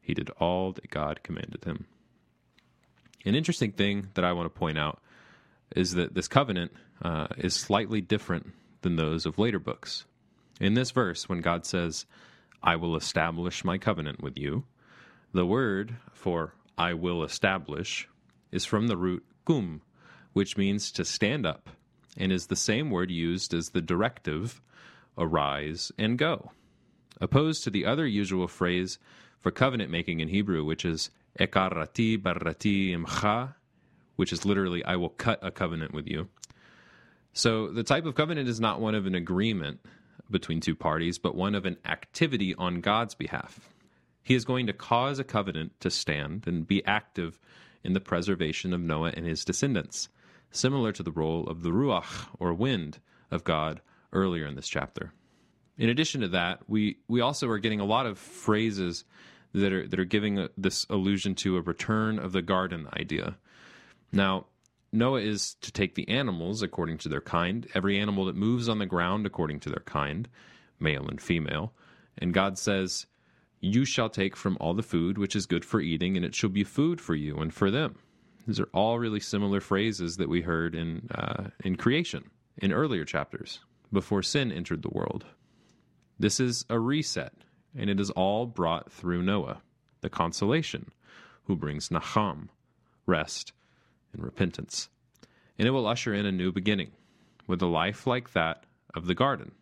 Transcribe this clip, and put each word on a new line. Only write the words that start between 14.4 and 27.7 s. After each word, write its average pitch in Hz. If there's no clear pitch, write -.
the 90
word 110
for 82
"I 87
will 85
establish" 78
is 92
from 107
the 110
root 90
"kum," 92
which 95
means 101
to -
stand 113
up, -
and 95
is 92
the 95
same 120
word 92
used 85
as 85
the 90
directive, 90
"Arise 76
and 110
go," 156
opposed 151
to 110